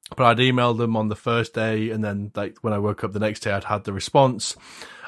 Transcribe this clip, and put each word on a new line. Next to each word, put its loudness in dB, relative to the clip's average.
but 4
I'd 6
emailed 4
them 0
on 0
the -4
first -2
day, 0
and -4
then, -4
like, -8
when -2
I 0
woke -2
up -4
the -4
next -2
day, -2
I'd -2
had -4
the -6
response. 2